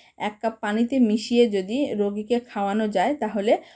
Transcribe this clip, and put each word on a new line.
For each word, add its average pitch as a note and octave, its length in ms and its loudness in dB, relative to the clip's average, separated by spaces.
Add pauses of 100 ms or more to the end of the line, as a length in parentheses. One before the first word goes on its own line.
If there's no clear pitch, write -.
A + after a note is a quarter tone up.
(180)
এক G#3 220 -6
কাপ A3+ 220 -4
পানিতে A3+ 380 0
মিশিয়ে A#3 480 4
যদি G3+ 300 -2 (160)
রোগীকে G#3 460 -2
খাওয়ানো G#3+ 480 -2
যায়, G#3 280 0
তাহলে G#3+ 380 0 (220)